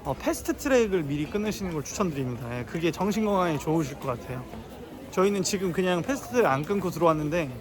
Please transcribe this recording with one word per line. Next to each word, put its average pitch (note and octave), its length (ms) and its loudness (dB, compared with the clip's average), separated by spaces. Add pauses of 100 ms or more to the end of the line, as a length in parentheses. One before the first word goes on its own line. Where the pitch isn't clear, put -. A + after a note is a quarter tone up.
어, C#3 140 0
패스트 - 380 -2
트랙을 A3+ 480 4
미리 D3 240 -2
끊으시는 G3+ 440 -2
걸 D3+ 120 -2
추천드립니다. B2 720 -2
예, A#2+ 60 -4
그게 E3 260 0
정신 G#3 340 0
건강에 F3+ 340 2
좋으실 D#3 420 0
것 - 80 -4 (100)
같아요. B2+ 240 -8 (680)
저희는 G3 320 4
지금 F#3 300 0
그냥 F3+ 300 2
패스트 C4 300 -4
트랙 A#3 140 6
안 C3+ 160 4
끊고 F#3+ 280 0
들어왔는데 D#3 600 2 (100)